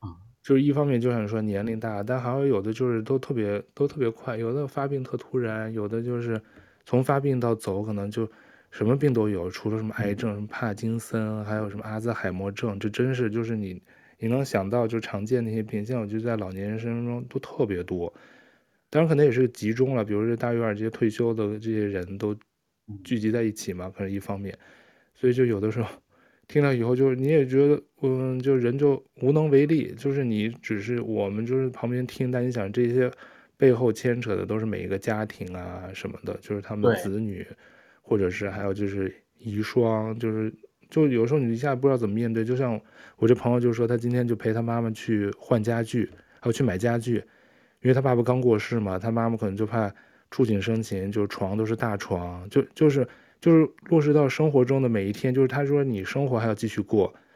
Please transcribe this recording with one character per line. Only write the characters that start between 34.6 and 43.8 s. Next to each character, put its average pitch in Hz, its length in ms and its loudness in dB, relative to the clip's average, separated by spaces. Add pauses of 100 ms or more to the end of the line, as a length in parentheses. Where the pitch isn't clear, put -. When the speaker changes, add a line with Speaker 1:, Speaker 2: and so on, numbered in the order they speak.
Speaker 2:
每 95 160 -4
一 90 60 -8
个 95 100 -4
家 107 260 -2
庭 95 320 -10
啊 90 380 -10
什 - 160 -10
么 - 160 -12
的， 98 160 -6
就 - 140 -6
是 101 60 -4
他 107 140 -10
们 104 160 4
的 90 80 4
子 101 200 -4
女， 104 240 -6
Speaker 1:
对。 - 120 -16 (460)
Speaker 2:
或 - 160 0
者 98 140 2
是 101 180 -6
还 98 140 -8
有 101 100 -2
就 101 140 -4
是 98 260 -4 (240)
遗 107 240 -6
孀， 110 560 0
就 113 140 -2
是， 110 200 -2 (380)
就 156 180 4
有 117 200 4
时 127 80 0
候 151 40 2
你 117 140 0
一 - 20 0
下 135 200 0
不 131 120 2
知 135 40 6
道 131 60 4
怎 113 120 0
么 101 60 -2
面 113 180 0
对。 113 100 0
就 123 120 0
像 123 260 -2 (360)
我 113 100 4
这 120 80 8
朋 120 180 2
友 123 60 4
就 120 120 4
说 117 140 2